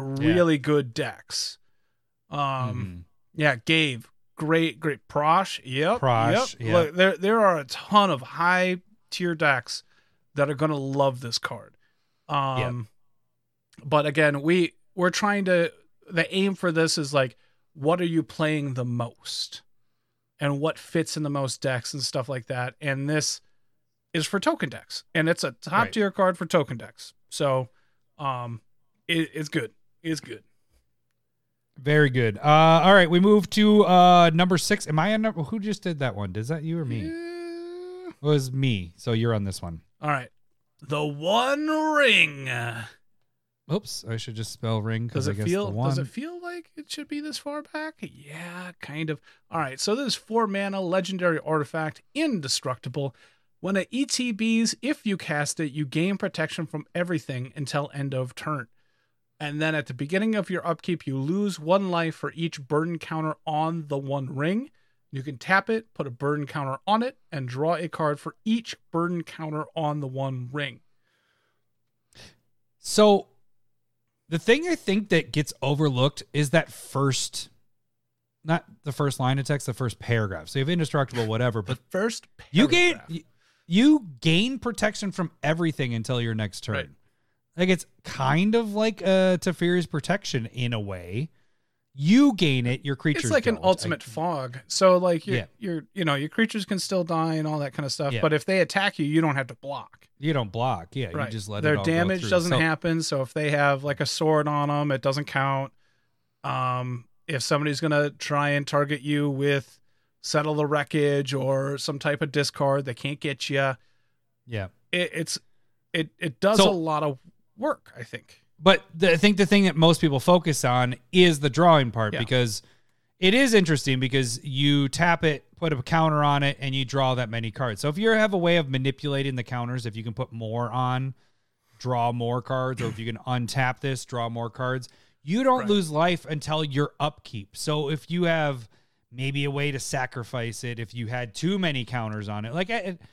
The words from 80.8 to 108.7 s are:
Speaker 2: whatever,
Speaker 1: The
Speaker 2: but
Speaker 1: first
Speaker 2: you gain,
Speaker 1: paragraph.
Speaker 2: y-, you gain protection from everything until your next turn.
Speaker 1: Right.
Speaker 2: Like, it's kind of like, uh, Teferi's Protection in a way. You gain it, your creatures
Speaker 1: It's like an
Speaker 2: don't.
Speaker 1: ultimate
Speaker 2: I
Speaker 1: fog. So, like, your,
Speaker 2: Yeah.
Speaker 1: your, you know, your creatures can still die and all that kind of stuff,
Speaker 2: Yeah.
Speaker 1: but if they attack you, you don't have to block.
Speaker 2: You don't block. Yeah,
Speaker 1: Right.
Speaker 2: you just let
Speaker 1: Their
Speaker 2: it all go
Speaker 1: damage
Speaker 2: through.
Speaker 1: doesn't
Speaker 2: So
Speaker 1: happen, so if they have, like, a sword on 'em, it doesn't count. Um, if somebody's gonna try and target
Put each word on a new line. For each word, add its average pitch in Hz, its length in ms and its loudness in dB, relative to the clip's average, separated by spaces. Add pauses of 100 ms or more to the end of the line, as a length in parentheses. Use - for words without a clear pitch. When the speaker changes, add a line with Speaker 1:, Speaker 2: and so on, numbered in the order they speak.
Speaker 2:
whatever, 113 360 0
Speaker 1:
The 123 120 -6
Speaker 2:
but - 40 -4 (120)
Speaker 1:
first 220 360 -4 (240)
Speaker 2:
you 220 180 6
gain, 349 260 4
Speaker 1:
paragraph. - 160 -14
Speaker 2:
y-, 160 140 -10 (420)
you 247 400 6 (140)
gain 208 380 2
protection 208 540 -4
from 175 180 -4 (120)
everything 151 520 0
until 117 260 -2
your 113 140 -2
next 107 280 -6
turn. 107 120 -6
Speaker 1:
Right. 85 140 -6 (720)
Speaker 2:
Like, 185 120 2
it's 185 160 0 (180)
kind 160 500 2
of 220 200 0
like, 214 260 -2
uh, 185 380 4
Teferi's 175 480 0
Protection 143 600 -4
in 120 280 -4
a 110 60 -4
way. 98 500 -8 (640)
You 220 400 6
gain 139 320 2
it, 123 180 -2
your 139 120 -2
creatures 160 280 0
Speaker 1:
It's 117 80 0
like 262 140 2
an 233 80 2
Speaker 2:
don't. - 100 -6
Speaker 1:
ultimate 175 380 0
Speaker 2:
I - 80 -18
Speaker 1:
fog. 135 560 -6
So, 185 320 6
like, 175 280 0
your, 190 100 0
Speaker 2:
Yeah. 104 100 -4 (120)
Speaker 1:
your, 170 360 -6
you 185 100 -4
know, 143 120 2
your 143 120 -4
creatures 220 380 -2
can 196 120 -2
still 185 240 -2
die 160 340 -2
and 156 120 -2
all 151 120 -2
that 139 120 -6
kind 147 140 -6
of 127 60 -6
stuff, 139 200 -2
Speaker 2:
Yeah. 113 80 -2
Speaker 1:
but 151 140 2
if 151 100 0
they 190 160 2
attack 196 380 -2
you, 151 80 -2
you 156 160 2
don't 147 140 0
have 135 100 -4
to 117 80 -16
block. - 520 -12 (120)
Speaker 2:
You 151 160 -2
don't 113 180 -2
block. 113 420 -2
Yeah, 120 200 -4
Speaker 1:
Right. 147 120 -4
Speaker 2:
you 107 60 -10
just 104 160 -8
let 104 140 -4
Speaker 1:
Their 151 120 4
Speaker 2:
it 143 40 2
all - 80 -4
go 160 40 2
Speaker 1:
damage 180 300 0
Speaker 2:
through. - 100 -4
Speaker 1:
doesn't 175 200 2
Speaker 2:
So 170 80 2
Speaker 1:
happen, 160 440 0
so 143 200 -2
if 127 100 -8
they 151 200 -2
have, 143 320 2
like, 143 160 -4
a 143 60 -2
sword 156 400 2
on 147 240 0
'em, 147 200 0
it 135 100 -2
doesn't 139 240 -2
count. 135 480 -2 (720)
Um, 127 640 -4 (200)
if 139 160 -6
somebody's 147 380 0
gonna 147 300 2
try 143 400 -2
and 143 160 0
target 143 340 0